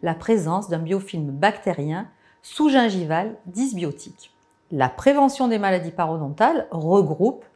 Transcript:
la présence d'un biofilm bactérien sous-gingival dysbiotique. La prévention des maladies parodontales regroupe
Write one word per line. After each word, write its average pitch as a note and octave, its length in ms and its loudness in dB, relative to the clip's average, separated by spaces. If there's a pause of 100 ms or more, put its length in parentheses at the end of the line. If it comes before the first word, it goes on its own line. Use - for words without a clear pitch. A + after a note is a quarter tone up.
la E3 140 -2
présence F#3+ 520 -2
d'un E3 120 -4
biofilm E3 520 -4
bactérien E3 760 -2 (340)
sous-gingival A3 920 0 (100)
dysbiotique. F3+ 880 -6 (400)
La C3+ 180 2
prévention C4+ 580 2
des A3+ 120 0
maladies F3+ 320 0
parodontales E3 800 0
regroupe E3+ 760 2 (100)